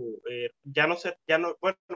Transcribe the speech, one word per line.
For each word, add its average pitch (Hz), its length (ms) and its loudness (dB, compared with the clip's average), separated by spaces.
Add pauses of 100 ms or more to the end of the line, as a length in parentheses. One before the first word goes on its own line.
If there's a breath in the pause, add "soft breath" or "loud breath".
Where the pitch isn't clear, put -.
(300)
eh, 120 200 -4 (120)
ya 143 240 2
no 170 100 2
se, 175 200 -6 (100)
ya 160 120 4
no, 170 240 -2
bueno, 190 160 0 (180)